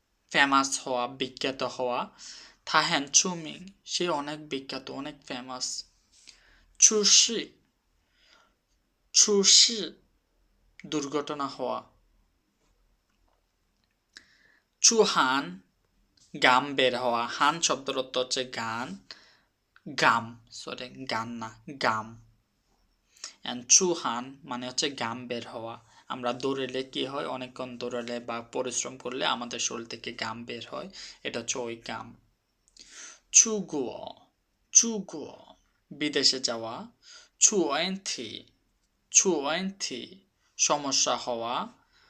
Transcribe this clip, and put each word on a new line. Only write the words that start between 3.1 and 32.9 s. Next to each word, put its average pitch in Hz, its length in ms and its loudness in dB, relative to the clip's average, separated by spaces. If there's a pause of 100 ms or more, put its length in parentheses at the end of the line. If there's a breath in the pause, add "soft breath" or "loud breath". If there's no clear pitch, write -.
出 - 180 4 (160)
名, 147 160 -12 (240)
সে - 240 -2
অনেক 151 400 -4
বিখ্যাত, 135 420 -8
অনেক 139 240 -10 (120)
ফেমাস। 127 560 -8 (960 soft breath)
出 214 240 6
事， 196 440 4 (1700 soft breath)
出 202 300 6
事, 226 340 6 (1080)
দুর্ঘটনা 147 600 -4
হওয়া। 123 360 -4 (3000 soft breath)
出 233 160 6 (160)
汗, 139 300 4 (1000)
গাম 135 320 6
বের 127 240 4
হওয়া। 120 280 2
হান 156 340 2
শব্দের 139 360 -2
অর্থ 131 200 -4
হচ্ছে 127 280 0
গান, 120 420 -6 (1120 loud breath)
গাম, 117 240 6 (260)
সরি, 127 360 -12 (180)
গান 113 220 -4
না, 117 220 -10 (340)
গাম। 110 240 0 (1400 loud breath)
And 123 160 -8 (140)
出 190 140 6 (140)
汗 120 220 -2 (200)
মানে 127 240 -8
হচ্ছে 143 220 -2
গাম 123 380 -4
বের 120 200 -6
হওয়া। 117 280 -10 (320 soft breath)
আমরা 123 260 -4
দৌড়ালে 131 500 -2
কি 135 220 -4
হয়? 139 200 -6
অনেকক্ষণ 127 520 -8
দৌড়ালে 120 420 -6
বা 117 220 -8
পরিশ্রম 127 560 -6
করলে 135 280 -6
আমাদের 120 340 -4
শরীর 117 280 -6
থেকে 120 260 -10
গাম 117 320 -8
বের 120 260 -10
হয়, 170 180 -10 (340 loud breath)
এটা 127 160 -6
হচ্ছে 117 200 -6
ওই 117 160 -8 (120)
গাম। 113 200 -10 (1300 loud breath)